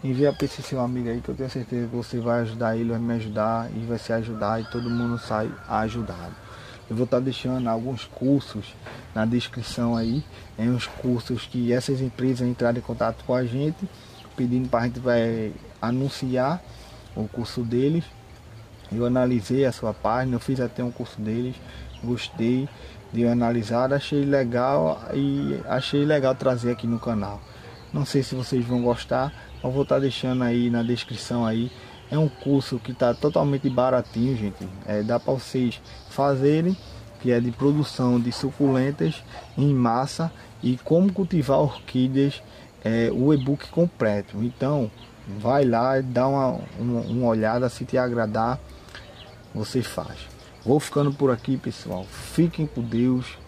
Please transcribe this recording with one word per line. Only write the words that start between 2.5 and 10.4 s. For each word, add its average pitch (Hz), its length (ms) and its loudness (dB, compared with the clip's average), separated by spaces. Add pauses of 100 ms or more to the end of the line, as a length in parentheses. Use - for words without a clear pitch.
ele, 117 140 0
vai 117 80 0
me 117 160 0
ajudar 110 600 0
e 110 60 -4
vai 113 180 -2
se - 140 -4
ajudar 113 480 0
e 110 100 -6
todo 120 180 -4
mundo 120 300 0
sai 110 320 -2 (180)
ajudado. 107 680 -4 (540)
Eu 110 80 -4
vou 120 100 0
tá 123 120 2
deixando 127 500 -2
alguns 113 360 -4
cursos 127 680 0 (400)
na 110 100 2
descrição 117 720 -2
aí, 117 280 0 (340)